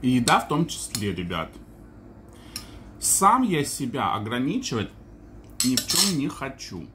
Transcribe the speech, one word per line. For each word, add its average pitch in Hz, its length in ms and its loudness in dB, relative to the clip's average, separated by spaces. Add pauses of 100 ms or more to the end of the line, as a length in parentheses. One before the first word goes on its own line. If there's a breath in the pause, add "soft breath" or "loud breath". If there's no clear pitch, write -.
И 123 80 2
еда 127 300 6
в - 80 -6
том 160 180 2
числе, - 480 -6
ребят. 87 380 -4 (1500 loud breath)
Сам 220 440 6
я 170 200 2
себя 131 500 -2
ограничивать 120 760 -2 (760)
ни 127 120 4
в - 100 -2
чём 196 320 2
не 139 100 0
хочу. 104 680 -8